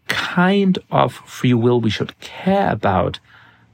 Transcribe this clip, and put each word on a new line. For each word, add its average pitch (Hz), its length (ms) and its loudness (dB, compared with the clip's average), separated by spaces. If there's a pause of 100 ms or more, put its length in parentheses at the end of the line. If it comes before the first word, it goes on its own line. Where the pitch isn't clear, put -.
kind 190 680 0 (140)
of 139 220 0
free - 400 -2
will 120 260 2
we 117 100 0
should - 300 -6
care - 500 -2
about 95 500 0 (540)